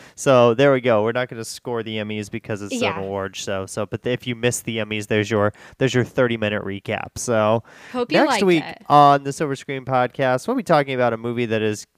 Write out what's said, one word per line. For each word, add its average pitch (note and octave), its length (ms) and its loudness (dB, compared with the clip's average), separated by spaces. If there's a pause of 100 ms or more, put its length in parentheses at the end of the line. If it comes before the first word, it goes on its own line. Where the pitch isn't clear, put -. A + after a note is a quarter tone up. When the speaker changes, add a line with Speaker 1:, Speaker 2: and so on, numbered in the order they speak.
(160)
Speaker 1:
So A#2+ 380 6
there C#3 200 6
we C3 80 2
go. A2+ 220 2
We're A2+ 80 0
not B2 180 -2
gonna A2+ 160 -12
score A#2 380 -8
the A2 140 -8
Emmys G#2+ 320 -6
because G#2+ 320 -8
it's G2+ 120 -8
Speaker 2:
Yeah. A2 240 -4
Speaker 1:
an G2 80 -8
award G2 300 -6
show. F#2+ 300 -6
So, G#2 200 -8
but - 200 -10
if B2 220 -4
you A#2+ 80 -6
missed A#2 300 -2
the A2+ 120 -6
Emmys, G#2+ 300 -6
there's G#2+ 220 0
your, G#2 240 2 (240)
there's C3+ 160 0
your B2 100 2
thirty-minute A2 600 -2
recap. G2 540 -8
So A2 460 0 (280)
Speaker 2:
Hope A#3+ 200 -6
you - 80 -2
Speaker 1:
next D4 120 2
Speaker 2:
liked G#3 120 0
Speaker 1:
week F3 200 2
Speaker 2:
it. - 260 -16
Speaker 1:
on C#3+ 340 6
the C#3 100 -6
Silver C#3 220 -4
Screen C3+ 300 -10
Podcast, B2+ 640 0
we'll B3 100 -4
be A3 60 -4
talking C#3+ 300 2
about B2 200 0
a A2+ 40 -2
movie A#2+ 280 -4
that A2 160 -2
is G#2+ 240 -2 (120)